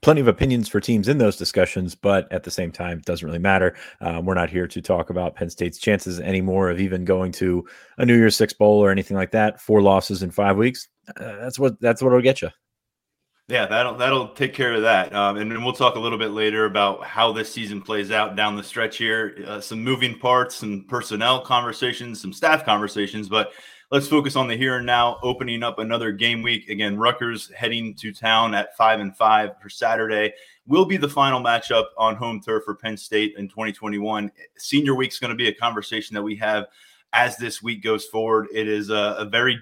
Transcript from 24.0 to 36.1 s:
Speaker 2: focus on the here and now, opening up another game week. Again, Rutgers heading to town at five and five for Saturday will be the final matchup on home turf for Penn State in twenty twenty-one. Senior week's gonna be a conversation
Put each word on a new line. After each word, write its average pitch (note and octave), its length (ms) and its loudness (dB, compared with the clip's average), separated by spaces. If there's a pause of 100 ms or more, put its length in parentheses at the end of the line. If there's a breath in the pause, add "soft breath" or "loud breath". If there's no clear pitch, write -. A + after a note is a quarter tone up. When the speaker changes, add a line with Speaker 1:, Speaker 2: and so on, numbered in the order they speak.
Speaker 2:
focus C#3+ 260 2
on C3 140 0
the A2+ 80 -4
here C3 180 0
and B2 100 -6
now, A#2+ 380 2
opening B2 400 -4
up A#2 160 -4
another A2+ 320 -2
game A2+ 300 0
week. A#2 260 -4
Again, G#2 300 -4
Rutgers A#2 580 -2
heading A#2 400 -6
to G#2+ 160 -12
town A2+ 420 0
at G2+ 220 -4
five A2 240 2
and G2 160 -8
five G#2+ 360 2 (100)
for G2+ 80 -20
Saturday A2 640 -2 (320 loud breath)
will D#3+ 180 4
be F#3 140 0
the C#3+ 100 -2
final C3+ 320 2
matchup A#2 460 2 (120)
on A2 200 2
home A2+ 240 -6
turf A2 240 -2
for G2+ 100 -6
Penn A2 220 -8
State G#2+ 400 -2
in G2+ 100 -8
twenty A2 240 -8
twenty-one. G#2 580 -6 (280)
Senior C#3 360 0
week's B2+ 260 -4
gonna A#2 160 -4
be A#2 120 -2
a G#2 60 0
conversation G#2+ 600 -6